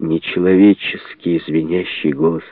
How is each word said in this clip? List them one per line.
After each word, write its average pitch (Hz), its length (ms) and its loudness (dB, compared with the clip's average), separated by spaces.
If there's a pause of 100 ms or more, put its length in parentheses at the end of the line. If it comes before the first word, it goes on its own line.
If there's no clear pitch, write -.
нечеловеческий 90 1500 0
звенящий 80 680 -4
голос 82 400 -2